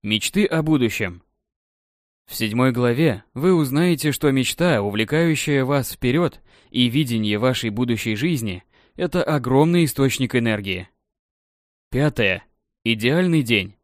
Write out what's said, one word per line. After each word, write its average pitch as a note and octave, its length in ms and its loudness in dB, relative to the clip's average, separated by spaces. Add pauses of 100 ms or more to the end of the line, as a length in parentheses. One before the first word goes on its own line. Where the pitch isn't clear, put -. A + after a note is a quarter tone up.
Мечты A2 440 -2
о D#3+ 160 -2
будущем. A2+ 600 -2 (1040)
В - 80 -18
седьмой A#2 380 0
главе A#2+ 520 0 (100)
вы E3+ 200 2
узнаете, D#3 580 2
что D3 180 0
мечта, C3+ 500 0
увлекающая C3+ 840 0
вас C3+ 260 -2
вперёд – C#3+ 480 -2 (300)
и B2 180 2
видение A2+ 500 0
вашей A#2+ 320 0
будущей A2+ 460 -2
жизни — A2+ 480 -4 (320)
это F3+ 260 -2
огромный D3+ 600 2
источник C3+ 500 -2
энергии. G2+ 540 -2 (1000)
Пятое. A#2+ 540 0 (400)
Идеальный C#3+ 580 2
день. G#2 420 0